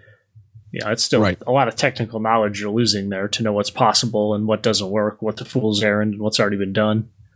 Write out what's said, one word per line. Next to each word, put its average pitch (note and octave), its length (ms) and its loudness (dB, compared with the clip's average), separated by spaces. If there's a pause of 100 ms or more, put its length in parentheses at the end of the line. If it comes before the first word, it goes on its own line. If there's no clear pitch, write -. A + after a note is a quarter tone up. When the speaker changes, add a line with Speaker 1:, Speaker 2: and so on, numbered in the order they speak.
(720)
Speaker 1:
you - 100 -8
know, G#2+ 100 -4
it's A2+ 120 0
still - 160 2
Speaker 2:
Right. G2 280 2
Speaker 1:
a A#2+ 40 0
lot C3 160 4
of A2 80 -6
technical A#2 440 -2
knowledge A2 420 0
you're G#2 100 -6
losing G#2 380 0
there G2 180 -4
to - 160 -4
know G#2+ 80 0
what's G2+ 200 0
possible G#2+ 640 2
and G#2 140 -2
what G#2+ 160 0
doesn't G2+ 260 0
work, G#2+ 320 -2
what G#2+ 160 -4
the B2 80 -12
fool's G#2+ 380 0
errand G#2 300 2
and G#2 80 -8
what's G#2+ 180 0
already G#2 180 2
been G2 160 -4
done. G#2+ 360 2 (260)